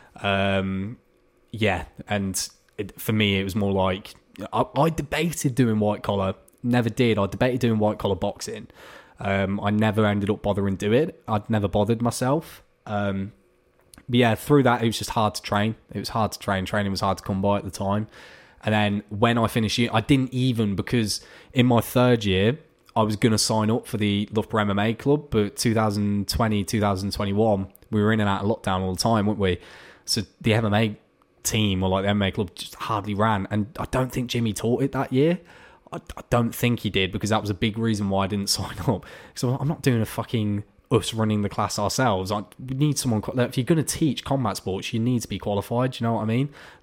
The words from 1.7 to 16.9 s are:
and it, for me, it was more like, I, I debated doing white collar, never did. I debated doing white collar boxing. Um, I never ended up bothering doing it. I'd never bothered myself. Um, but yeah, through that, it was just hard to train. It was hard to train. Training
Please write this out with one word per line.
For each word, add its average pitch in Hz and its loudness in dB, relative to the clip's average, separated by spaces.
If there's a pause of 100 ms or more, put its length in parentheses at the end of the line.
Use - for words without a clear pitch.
and 98 -2 (300)
it, 98 -10
for - -4
me, 104 2
it 98 0
was 95 -4
more 101 0
like, 95 0 (400)
I, 113 0 (100)
I 147 4
debated 151 -2
doing 113 4
white 104 0
collar, 98 -2 (280)
never 120 2
did. 113 2
I 98 2
debated 123 0
doing 113 2
white 107 2
collar 101 -2
boxing. 107 -6 (520)
Um, 98 0
I 101 -2
never 107 2
ended 104 2
up 104 -2
bothering 101 0
doing 117 2
it. - -16
I'd 107 -2
never 104 0
bothered 107 0
myself. 127 -2 (220)
Um, 101 -4 (720)
but 120 0
yeah, 117 4
through 143 4
that, 120 2
it 117 2
was 110 -2
just - -8
hard 107 0
to - -12
train. 107 0 (180)
It 104 -6
was 95 -8
hard 107 -2
to - -12
train. 95 -2
Training 101 -2